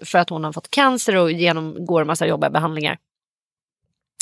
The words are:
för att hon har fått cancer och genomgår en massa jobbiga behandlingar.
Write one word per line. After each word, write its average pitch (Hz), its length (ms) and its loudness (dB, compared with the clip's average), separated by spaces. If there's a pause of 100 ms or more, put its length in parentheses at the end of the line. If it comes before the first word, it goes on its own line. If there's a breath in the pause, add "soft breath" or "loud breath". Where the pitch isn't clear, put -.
för - 140 2
att 175 100 2
hon 160 140 -6
har 156 100 -6
fått - 180 -14
cancer 254 440 2
och 170 160 4
genomgår 165 680 0
en 151 60 0
massa 160 200 -2
jobbiga 151 220 0
behandlingar. 156 480 -2 (1200)